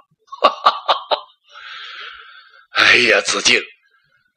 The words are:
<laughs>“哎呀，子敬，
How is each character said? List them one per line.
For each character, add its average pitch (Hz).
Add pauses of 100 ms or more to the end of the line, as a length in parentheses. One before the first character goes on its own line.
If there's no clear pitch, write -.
(420)
<laughs> - (1600)
“哎 -
呀， 113
子 98
敬， 120 (720)